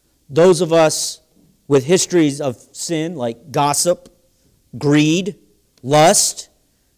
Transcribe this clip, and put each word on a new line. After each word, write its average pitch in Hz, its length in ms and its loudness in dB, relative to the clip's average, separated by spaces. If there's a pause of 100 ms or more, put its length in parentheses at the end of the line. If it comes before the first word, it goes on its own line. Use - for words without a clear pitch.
(280)
Those 165 320 2
of 165 120 -2
us 160 480 0 (480)
with 139 160 2
histories 156 560 0
of 135 160 -6 (160)
sin 165 420 -8
like 120 380 -10
gossip, 143 560 -2 (680)
greed, 151 600 0 (460)
lust, 151 680 2 (500)